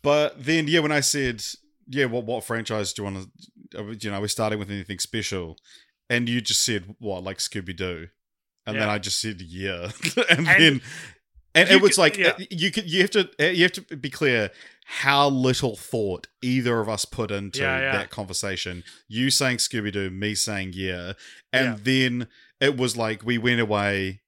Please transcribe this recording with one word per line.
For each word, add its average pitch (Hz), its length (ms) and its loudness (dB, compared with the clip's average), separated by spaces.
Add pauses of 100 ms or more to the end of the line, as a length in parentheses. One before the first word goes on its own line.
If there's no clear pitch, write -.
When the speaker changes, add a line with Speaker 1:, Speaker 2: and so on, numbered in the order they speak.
Speaker 1:
But 147 420 2
then, 156 240 2
yeah, 165 120 4
when 151 120 0
I 147 80 2
said, 131 420 -2 (460)
"Yeah, 135 160 0
what, 120 200 -2
what 113 200 -4
franchise 110 480 -4
do 104 100 -8
you - 20 -6
wanna, 98 200 -6 (520)
are 101 60 -10
we, 107 180 -12
you 107 100 -6
know, 98 80 -4
are - 20 -2
we 104 80 -2
starting 107 320 -2
with 101 100 -8
anything 98 300 -8
special?" 92 580 -6 (500)
And 120 200 0
you 120 120 0
just - 220 -2
said, 101 380 -4
"What, 95 240 -6
like 95 140 -8
Scooby-Doo?" 90 720 -8 (560)
And 110 120 -6
then 107 100 -2
Speaker 2:
Yeah. 104 80 0
Speaker 1:
I 104 40 -2
just 98 220 -4
said, 104 200 -6
"Yeah." 90 500 -8 (140)
<laughs> - 260 2
And 160 160 6
Speaker 2:
And - 0 -
Speaker 1:
then, 160 340 8 (760)
and 175 160 8
Speaker 2:
you 190 60 10
Speaker 1:
it 185 60 8
was 202 140 6
Speaker 2:
c-, 190 60 4
Speaker 1:
like, 151 140 6
Speaker 2:
yeah. 180 120 4
Speaker 1:
uh, 185 220 -2
you 180 200 0
could, 185 180 -4
you 175 120 2
have 202 100 4
to, 196 180 2 (120)
uh, 147 60 4
you 180 180 4
have 180 80 4
to - 240 -12
be 135 140 -8
clear 117 400 0 (400)
how 143 380 4
little 127 480 2
thought 101 520 -4 (120)
either 123 400 0
of 107 80 -2
us 107 160 -4
put 110 260 -6
into 101 300 -6
Speaker 2:
Yeah, 135 180 -2
yeah. 135 140 -2
Speaker 1:
that 123 180 -4
conversation. 92 720 -6 (220)
You 123 240 0
saying 127 280 2
Scooby-Doo, 101 520 -2
me 104 240 -4
saying, 98 400 -4
"Yeah." 92 380 -6 (400)
And 131 140 2
Speaker 2:
Yeah. 117 160 -4
Speaker 1:
then 123 460 0 (320)
it 139 180 2
was 120 180 0
like, 110 280 -2
we 120 120 0
went 117 240 2
away 101 680 0